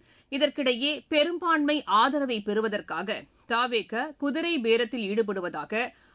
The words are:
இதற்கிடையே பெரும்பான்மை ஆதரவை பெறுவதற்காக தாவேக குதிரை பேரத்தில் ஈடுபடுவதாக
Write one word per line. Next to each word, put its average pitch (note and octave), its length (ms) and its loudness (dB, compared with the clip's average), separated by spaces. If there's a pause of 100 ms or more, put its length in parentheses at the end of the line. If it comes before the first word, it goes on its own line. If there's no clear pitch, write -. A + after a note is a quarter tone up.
(320)
இதற்கிடையே C#4 760 0
பெரும்பான்மை D#4 760 2
ஆதரவை B3 580 2
பெறுவதற்காக G3+ 800 -4 (240)
தாவேக A#3+ 720 -2
குதிரை D#4 420 -2
பேரத்தில் A3+ 500 0
ஈடுபடுவதாக F#3+ 800 -2 (280)